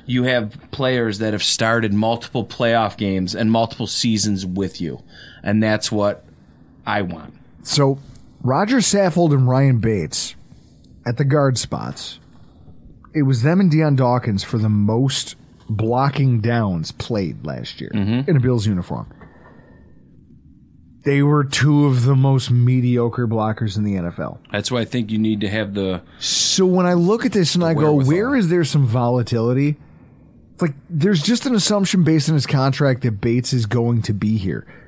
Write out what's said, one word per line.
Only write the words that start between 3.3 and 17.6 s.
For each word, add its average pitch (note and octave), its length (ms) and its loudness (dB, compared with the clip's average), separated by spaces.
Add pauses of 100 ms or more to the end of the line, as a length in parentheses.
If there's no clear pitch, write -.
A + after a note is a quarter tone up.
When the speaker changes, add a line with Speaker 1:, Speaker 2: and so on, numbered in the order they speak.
Speaker 1:
and A2 160 0
multiple A2+ 360 0
seasons G#2 580 -2
with F#2 340 -6
you, D2 240 -8 (400)
and G#2+ 200 0
that's G#2+ 280 0
what G2+ 320 -2 (640)
I G#2 140 -2
want. F2+ 320 -8 (300)
Speaker 2:
So C#3 360 0 (440)
Roger G3 360 0
Saffold F3 540 2
and C3 160 4
Ryan C3 300 4
Bates G2 560 -4 (720)
at A#2+ 100 -4
the D3+ 80 0
guard C#3 340 2
spots, - 600 -10 (920)
it D#3 80 0
was C3 200 2
them E3 160 2
and G3 120 4
Dion D3+ 260 2
Dawkins A#2+ 480 0
for - 140 -4
the G#2+ 100 0
most A2 680 0 (340)
blocking B2 760 0
downs G#2 500 0
played F2+ 520 -6
last C2 360 -10